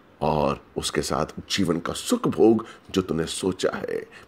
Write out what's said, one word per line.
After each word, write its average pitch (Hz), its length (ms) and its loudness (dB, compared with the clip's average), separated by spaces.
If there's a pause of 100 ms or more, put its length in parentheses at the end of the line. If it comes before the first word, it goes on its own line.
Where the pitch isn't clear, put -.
(220)
और 73 420 2 (140)
उसके 73 240 -2
साथ 71 240 0 (260)
जीवन 82 280 2
का - 140 -6
सुख - 340 -2
भोग 110 380 6 (260)
जो 92 100 2
तूने 80 240 0
सोचा - 500 -2
है, - 300 -6 (220)